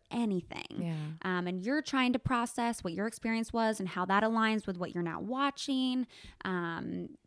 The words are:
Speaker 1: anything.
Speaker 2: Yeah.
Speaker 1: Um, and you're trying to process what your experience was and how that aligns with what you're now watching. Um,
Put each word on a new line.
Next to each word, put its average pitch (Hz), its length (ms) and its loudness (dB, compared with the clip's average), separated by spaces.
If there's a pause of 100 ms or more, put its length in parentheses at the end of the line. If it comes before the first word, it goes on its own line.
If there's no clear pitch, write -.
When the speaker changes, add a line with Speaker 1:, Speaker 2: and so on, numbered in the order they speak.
(100)
Speaker 1:
anything. - 720 -2
Speaker 2:
Yeah. 165 140 -2 (260)
Speaker 1:
Um, 180 240 0
and 180 180 -2
you're 285 180 2
trying 254 320 2
to 254 40 2
process 233 640 0
what 170 120 -4
your 196 120 0
experience 226 460 -2
was 220 280 2
and 185 100 -2
how 185 160 0
that 196 160 6
aligns 220 440 4
with 180 120 -2
what 175 160 -4
you're 175 100 0
now 165 160 -4
watching. 262 880 0 (380)
Um, 175 680 -2 (160)